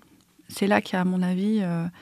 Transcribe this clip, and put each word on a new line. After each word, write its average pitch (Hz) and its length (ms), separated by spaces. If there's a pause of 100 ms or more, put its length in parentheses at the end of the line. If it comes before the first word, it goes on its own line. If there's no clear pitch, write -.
(480)
C'est - 200
là 208 120
qu'il - 140
y 196 40
a, 185 40
à 180 40
mon 185 180
avis, 196 380
euh, 170 240 (160)